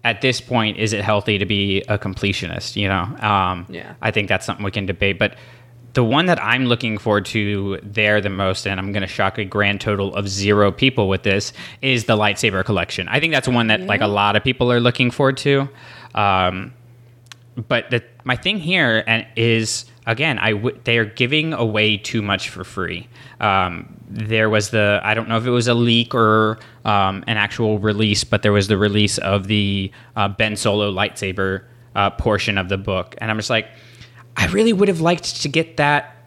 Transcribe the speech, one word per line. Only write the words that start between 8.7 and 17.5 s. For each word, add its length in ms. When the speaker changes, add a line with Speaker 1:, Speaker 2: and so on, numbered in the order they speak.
Speaker 1:
I'm 100
gonna 160
shock 320
a 60
grand 360
total 360
of 120
zero 440
people 360
with 140
this, 300
is 260
the 100
lightsaber 480
collection. 420
I 140
think 120
that's 140
one 220
that, 140
like, 180
a 40
Speaker 2:
Yeah. 80
Speaker 1:
lot 220
of 80
people 300
are 80
looking 320
forward 260
to. 300
Um, 560